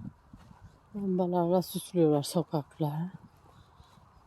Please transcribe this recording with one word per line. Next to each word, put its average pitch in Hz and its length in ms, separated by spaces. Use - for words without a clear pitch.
Lambalarla 180 680
süslüyorlar 160 600
sokakları. 156 880